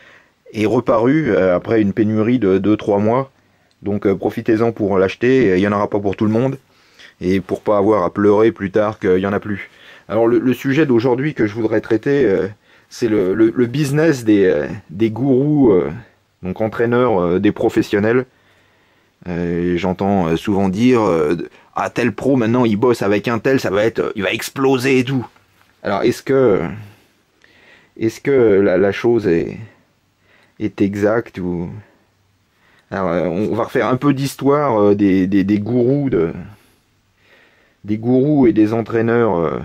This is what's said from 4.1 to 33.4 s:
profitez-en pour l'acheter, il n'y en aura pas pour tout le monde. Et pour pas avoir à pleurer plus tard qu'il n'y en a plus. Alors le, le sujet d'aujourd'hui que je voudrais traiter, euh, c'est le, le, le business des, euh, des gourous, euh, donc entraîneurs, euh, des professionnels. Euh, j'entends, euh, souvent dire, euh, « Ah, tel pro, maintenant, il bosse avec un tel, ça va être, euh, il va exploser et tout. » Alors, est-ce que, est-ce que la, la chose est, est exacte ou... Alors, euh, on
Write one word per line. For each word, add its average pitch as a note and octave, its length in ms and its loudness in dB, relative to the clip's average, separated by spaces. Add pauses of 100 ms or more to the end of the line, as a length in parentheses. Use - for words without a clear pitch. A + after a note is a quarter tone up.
profitez-en A2+ 600 0
pour G2+ 240 -2
l'acheter, G#2+ 580 2
il F#2 60 2
n'y G2+ 60 2
en G2+ 40 0
aura G#2 180 0
pas G#2 100 -2
pour G2 180 -4
tout A2 80 0
le G#2+ 60 0
monde. C3 260 -2 (640)
Et F#2 180 0
pour F#2+ 220 -6
pas G#2 160 0
avoir G2+ 260 2
à E2+ 100 -2
pleurer G#2 380 4
plus G2 200 -6
tard G#2+ 280 -2
qu'il F#2 160 2
n'y F#2+ 100 0
en G2 60 -2
a G2+ 80 0
plus. G#2 300 -10 (400)
Alors A2+ 180 2
le, A#2+ 100 4
le B2 160 2
sujet C#3 320 0
d'aujourd'hui C3 480 0
que A2+ 140 -2
je G2+ 60 -6
voudrais A2 260 -2
traiter, C#3 460 0
euh, F#2 220 0 (420)
c'est - 180 -4
le, G2 260 0
le, A2+ 220 2
le B2 100 2
business C#3 600 -2
des, G#2 200 4
euh, D2 220 0 (220)
des G#2+ 200 -2
gourous, C3+ 640 2
euh, D#2 180 2 (540)
donc F#2 160 -8
entraîneurs, A#2 600 0
euh, F2 200 0
des G2+ 140 0
professionnels. A2+ 720 0 (1040)
Euh, F2 480 -2
j'entends, F#2 500 -2
euh, E2 80 0
souvent G2 320 -2
dire, A#2 340 2
euh, « E2 360 0 (380)
Ah, F#2+ 140 -4
tel A#2+ 220 -2
pro, C3+ 240 -2
maintenant, A#2+ 300 0
il A2+ 100 0
bosse A#2 260 0
avec G2+ 280 0
un A#2+ 100 -2
tel, C3+ 220 0
ça A2 80 -4
va G2+ 160 0
être, A2+ 140 -4
euh, - 160 -2
il G2+ 80 -6
va F#2+ 100 0
exploser C3+ 680 -2
et B2 60 2
tout. » B2+ 200 -4 (580)
Alors, G2 180 -4
est-ce - 220 -2
que, B2 380 2 (1400)
est-ce - 200 -4
que C#3 120 -2
la, G2+ 460 4
la G2 140 2
chose A#2 360 0
est, D#2+ 300 0 (1000)
est G#2+ 220 -4
exacte G#2 560 -2
ou... F2 320 -6 (1200)
Alors, F#2+ 200 -4
euh, E2+ 180 -2
on F#2 260 -4